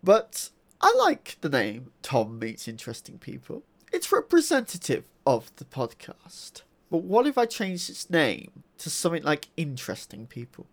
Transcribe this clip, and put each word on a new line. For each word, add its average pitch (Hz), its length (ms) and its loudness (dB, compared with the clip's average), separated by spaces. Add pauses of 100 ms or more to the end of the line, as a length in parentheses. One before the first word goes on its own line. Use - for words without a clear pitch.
but 208 480 4 (300)
I 392 180 8
like - 440 2
the 165 60 -2
name 120 440 0 (100)
Tom 113 380 0
Meets 113 260 -8
Interesting - 520 -12
People. - 440 -12 (300)
It's - 180 -2
representative 302 920 0 (200)
of 123 320 0
the - 80 -16
podcast. - 960 -12 (280)
But 170 140 0
what 214 220 4
if 285 120 0
I 240 80 4
changed 190 420 -6
its - 220 -12
name 151 540 0 (140)
to - 120 -10
something 165 320 0
like 147 340 -2
Interesting 123 680 -8
People? - 460 -16